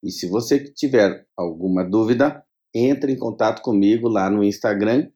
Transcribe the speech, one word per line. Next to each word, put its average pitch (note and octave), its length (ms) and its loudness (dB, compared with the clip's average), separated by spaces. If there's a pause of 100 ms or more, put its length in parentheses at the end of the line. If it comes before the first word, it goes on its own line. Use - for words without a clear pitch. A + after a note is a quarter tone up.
E F2+ 80 -8
se - 160 -10
você A#2 320 0
tiver C3 680 0 (100)
alguma F2+ 480 -2
dúvida, A#2 580 0 (300)
entre C3+ 400 0
em B2+ 40 -6
contato A2+ 440 -2
comigo A2 480 2
lá G2 220 0
no G#2 120 0
Instagram G#2+ 720 0